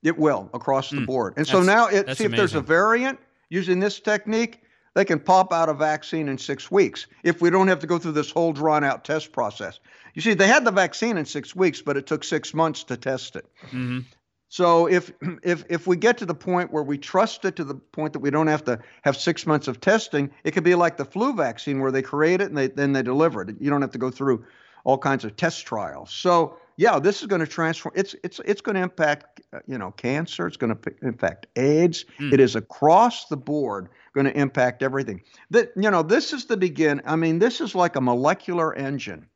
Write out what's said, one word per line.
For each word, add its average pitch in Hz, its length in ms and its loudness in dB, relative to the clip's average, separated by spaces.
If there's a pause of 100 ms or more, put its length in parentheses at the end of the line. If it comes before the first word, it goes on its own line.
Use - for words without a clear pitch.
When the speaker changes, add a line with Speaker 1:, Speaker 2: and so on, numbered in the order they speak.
Speaker 1:
It 165 140 -2
will, 139 360 0
across 135 380 -2
the 143 60 -6
Speaker 2:
Mm. 131 100 -4
Speaker 1:
board. 123 300 -4
And 151 100 -2
so 196 100 4
Speaker 2:
That's, 180 100 6
Speaker 1:
now, 220 200 4
it, 196 180 2
Speaker 2:
that's 131 140 -6
Speaker 1:
see, 220 60 0
if 202 60 0
there's 196 220 2
a 156 60 0
Speaker 2:
amazing. 117 80 -8
Speaker 1:
variant 226 520 2 (300)
using 180 300 0
this 202 200 -2
technique, 214 600 -2 (320)
they 196 120 2
can 160 140 0
pop 185 320 4
out 165 180 2
a 151 40 0
vaccine 151 560 -2
in 131 80 -6
six - 340 -10
weeks 175 360 2 (160)
if 170 180 0
we 170 80 4
don't 190 180 4
have 180 120 2
to 160 80 -10
go 175 100 0
through 165 160 -6
this 147 180 -2
whole 165 220 0
drawn-out 147 500 0
test 151 280 -4
process. 104 480 -6 (340)
You 160 80 -10
see, 214 120 2
they 190 140 4
had 254 180 6
the 226 60 4
vaccine 190 460 0
in 151 80 -4
six - 300 -10
weeks, 180 260 0
but 143 160 -4
it 143 100 -6
took 156 160 -4
six - 300 -6
months 160 320 0
to 123 120 -8
test 131 380 -6
it. - 100 -12 (220)
Speaker 2:
Mm-hmm. 127 320 -6 (500)
Speaker 1:
So 170 380 4
if, 175 240 0 (100)
<clears throat> - 220 -8
if, 175 260 -2
if 170 180 -4
we 180 100 2
get 214 220 2
to 208 60 -6
the 170 80 -4
point 180 400 -4
where 151 100 -2
we 143 140 -4
trust - 480 -2
it 185 120 -4
to 165 60 -6
the 139 120 -10
point 156 380 -10
that 151 60 -8
we 139 120 -2
don't 156 160 2
have 151 180 0
to 120 140 -2 (240)
have 131 140 2
six - 280 -4
months 147 220 0
of 120 120 -8
testing, 156 520 0 (120)
it 160 80 -2
could 165 120 -2
be 180 100 4
like 175 240 2
the 139 80 -6
flu 247 300 -4
vaccine 139 440 -4
where 135 120 0
they 131 100 0
create 156 400 0
it 196 80 -2
and 147 80 -6
they, 135 100 0
then 139 260 -2
they 131 100 0
deliver 127 400 0
it. 101 160 -12
You 143 100 -4
don't 143 120 0
have 131 100 -4
to 120 80 -10
go 131 100 -2
through 127 340 -2 (400)
all 135 140 2
kinds 135 280 -2
of 107 100 -10
test - 320 -4
trials. 85 440 -8
So, 175 460 0 (200)
yeah, 190 200 4
this 180 240 0
is 285 60 -12
gonna 175 180 0
transform. - 500 -4
It's, 196 280 -4
it's, - 220 -10
it's 202 160 -2
gonna 196 200 -2
impact, 156 600 -2 (100)
uh, - 160 -14
you 131 100 -8
know, 95 140 -8
cancer. 156 560 -4
It's - 100 -8
gonna 113 180 -2
p-, - 160 -10 (100)
impact 120 460 -4 (100)
aids. 156 480 4 (140)
Speaker 2:
Mm. 139 140 -2
Speaker 1:
It 135 60 6
is 123 160 6
across 170 680 4
the 156 120 -6
board 127 520 -6 (260)
gonna 139 140 2
impact 131 520 0
everything. 131 400 -4 (300)
That, 233 240 4
you 208 160 2
know, 175 100 4
this 214 320 2
is 269 120 -10
the 233 120 -2
begin-, 151 480 0
I 156 120 -2
mean, 165 220 2
this 240 220 2
is 233 140 -6
like 175 220 2
a 131 40 0
molecular 156 720 0
engine 113 600 -8